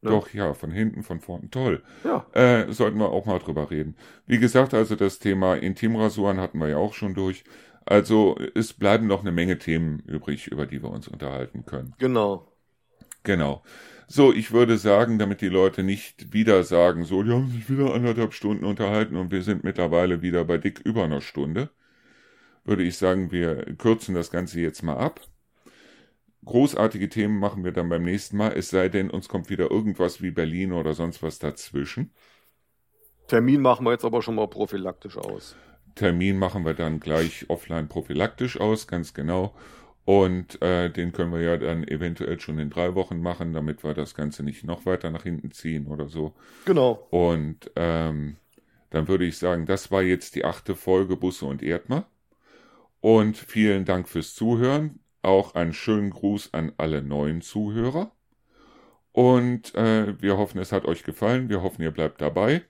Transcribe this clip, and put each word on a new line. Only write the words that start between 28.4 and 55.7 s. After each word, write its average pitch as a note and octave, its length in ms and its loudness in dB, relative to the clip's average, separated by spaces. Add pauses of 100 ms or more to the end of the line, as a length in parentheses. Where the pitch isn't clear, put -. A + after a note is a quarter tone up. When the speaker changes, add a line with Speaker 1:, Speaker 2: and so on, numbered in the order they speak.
Speaker 2:
es - 160 -4
sei F#2 180 2
denn, F#2+ 220 0
uns - 200 -6
kommt F2+ 200 -6
wieder F2+ 220 0
irgendwas F#2 500 -2
wie F#2 100 -4
Berlin E2+ 420 -2
oder D#2 200 -2
sonst E2 300 -6
was D#2+ 160 -6
dazwischen. - 720 -6 (1160)
Speaker 1:
Termin B2+ 340 4
machen B2+ 240 4
wir A#2 60 4
jetzt A#2+ 140 -2
aber A#2 160 0
schon A2+ 140 -4
mal G#2+ 120 0
prophylaktisch G2 720 -8
aus. - 380 -12 (400)
Speaker 2:
Termin F#2+ 440 2
machen F#2 260 -2
wir D#2+ 80 0
dann D#2+ 260 -2
gleich D#2+ 500 -2
offline E2 380 -6
prophylaktisch F2+ 720 -4
aus, G#2+ 280 0
ganz E2+ 260 -8
genau. F2+ 400 -4 (520)
Und, F#2 560 2
äh, F2 280 2
den F2 240 -4
können E2+ 180 -4
wir E2 100 -2
ja E2+ 160 2
dann E2 300 -4
eventuell E2+ 520 -6
schon D#2 200 -8
in D2 100 -4
drei F2 260 -2
Wochen F2+ 260 -4
machen, E2+ 320 -4
damit D2+ 300 -6
wir D2+ 100 -4
das D2+ 220 -8
Ganze D2+ 280 -6
nicht C#2+ 220 -8
noch E2+ 200 -8
weiter F2+ 260 -4
nach D#2+ 120 -10
hinten E2+ 280 -8
ziehen D#2 360 -8
oder D2 220 -8
so. D#2 240 -6 (320)
Speaker 1:
Genau. C3+ 440 2
Speaker 2:
Und, E2 680 0
ähm, D#2+ 580 -2 (540)
dann D#2 180 -2
würde F2+ 180 2
ich E2 120 -4
sagen, F2 280 -2
das F#2+ 260 -4
war G2 120 2
jetzt F2+ 320 0
die - 100 -4
achte E2+ 300 -6
Folge F#2 420 0
Busse - 280 -4
und C#2 180 -8
Erdmer. B2 420 -4 (960)
Und G#2+ 360 6
vielen G2+ 480 2
Dank F#2 240 -2
fürs - 260 -6
Zuhören. B2+ 640 0 (220)
Auch F#2+ 340 2
einen E2+ 180 0